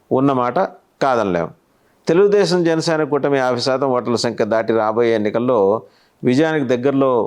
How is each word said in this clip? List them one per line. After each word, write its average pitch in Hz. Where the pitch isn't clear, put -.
ఉన్నమాట 127
కాదనలేం. 101
తెలుగుదేశం 185
జనసేన 160
కూటమి 143
యాభై 127
శాతం 131
ఓటర్ల 123
సంఖ్య 117
దాటి 110
రాబోయే 113
ఎన్నికల్లో 107
విజయానికి 147
దగ్గరలో 127